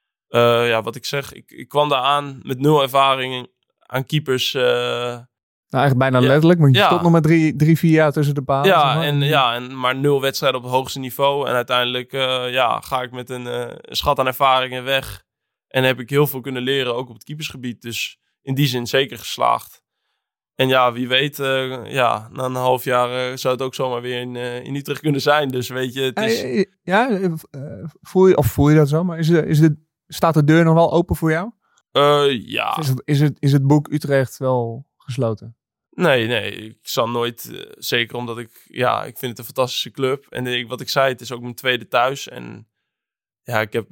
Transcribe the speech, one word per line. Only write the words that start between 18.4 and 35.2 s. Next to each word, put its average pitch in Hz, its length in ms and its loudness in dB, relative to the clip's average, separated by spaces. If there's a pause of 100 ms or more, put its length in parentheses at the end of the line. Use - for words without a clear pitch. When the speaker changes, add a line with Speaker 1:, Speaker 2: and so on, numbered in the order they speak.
Speaker 1:
in 135 140 -4
die 143 120 4
zin 123 200 -4
zeker 131 300 0
geslaagd. - 680 -2 (720)
En 131 120 0
ja, 127 240 2
wie 120 160 -6
weet, 135 320 -2
eh, 131 520 -4
ja, 117 400 0
na 127 140 -8
een 127 100 -6
half 127 280 0
jaar, 127 480 -2
eh, 135 60 -12
zou 131 160 -2
het 127 100 -4
ook 131 120 -6
zomaar 127 260 -4
weer 123 180 -6
in, 123 160 -8
eh, 123 280 -8
in 127 120 -8
Utrecht 139 260 -8
kunnen 143 200 0
zijn. 147 280 2
Dus 127 200 -4
weet 127 240 -4
je, 135 80 -6
het 131 180 -2
is 226 220 -2
Speaker 2:
Eh, 131 180 -2
eh, 190 60 0 (180)
ja, 214 260 0
eh, 190 260 -2
v-, 156 160 -12
eh, 139 100 -14 (400)
voel 185 260 4
je, 185 100 6
of 139 100 2
voel 143 220 2
je 151 60 6
dat 151 140 6
zo? 156 140 0
Maar 170 160 -6
is, 156 100 2
eh, 165 180 4
is 156 120 2
de, 156 240 4 (240)
staat - 260 0
de 151 100 4
deur 156 200 6
nog 165 100 6
wel 170 180 6
open 170 240 0
voor 160 160 0
jou? 180 200 -4 (400)
Speaker 1:
Eh, 143 560 4
ja. 110 220 -4
Speaker 2:
Of - 80 -2
is 156 100 -4
het, 131 180 -2
is 147 140 2
het, 147 200 0
is 139 120 2
het 139 160 4
boek 147 240 2
Utrecht 139 460 -2
wel 123 500 -4 (100)
gesloten? 113 600 -6 (320)